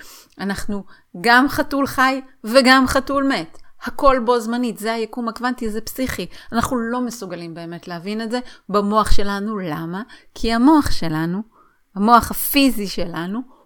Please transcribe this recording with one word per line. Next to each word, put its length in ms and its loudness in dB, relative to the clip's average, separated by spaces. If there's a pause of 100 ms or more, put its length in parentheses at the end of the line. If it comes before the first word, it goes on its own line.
(400)
אנחנו 440 -6 (380)
גם 280 4
חתול 380 -2
חי 340 0 (220)
וגם 440 6
חתול 360 -2
מת. 340 -4 (260)
הכל 420 2
בו 140 2
זמנית, 380 -4
זה 160 -4
היקום 340 -6
הקוונטי, 420 -6
זה 120 -6
פסיכי. 460 -8 (240)
אנחנו 260 -2
לא 240 -4
מסוגלים 520 -10
באמת 340 -14
להבין 340 -8
את 100 -8
זה 80 -4 (300)
במוח 420 4
שלנו. 460 4
למה? 440 -8 (340)
כי 180 -2
המוח 380 4
שלנו, 500 0 (540)
המוח 360 4
הפיזי 560 0
שלנו, 540 -6 (240)